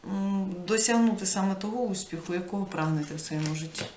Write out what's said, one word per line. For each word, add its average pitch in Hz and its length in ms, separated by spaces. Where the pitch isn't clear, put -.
м, 196 500
досягнути 220 600
саме 190 280
того 214 280
успіху, 180 520
якого 180 300
прагнете 156 500
в 156 60
своєму 156 340
житті. 160 300